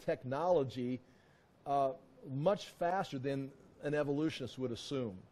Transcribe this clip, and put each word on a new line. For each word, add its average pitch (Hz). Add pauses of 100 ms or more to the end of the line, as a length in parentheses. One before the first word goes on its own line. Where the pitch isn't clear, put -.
technology, 135 (680)
uh, 139 (380)
much 156 (120)
faster 175
than 135 (320)
an 147
evolutionist 147
would 127
assume. 117 (140)